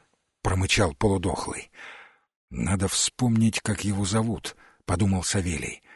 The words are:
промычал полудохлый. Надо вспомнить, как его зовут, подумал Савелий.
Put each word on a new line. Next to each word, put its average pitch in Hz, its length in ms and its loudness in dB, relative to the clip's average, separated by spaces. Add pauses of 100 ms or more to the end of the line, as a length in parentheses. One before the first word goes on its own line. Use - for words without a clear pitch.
(420)
промычал 92 540 2
полудохлый. - 760 -2 (760)
Надо 90 380 -2
вспомнить, 113 720 2
как - 240 -2
его 101 220 -2
зовут, 110 500 -2 (300)
подумал 92 380 2
Савелий. 85 600 -4 (120)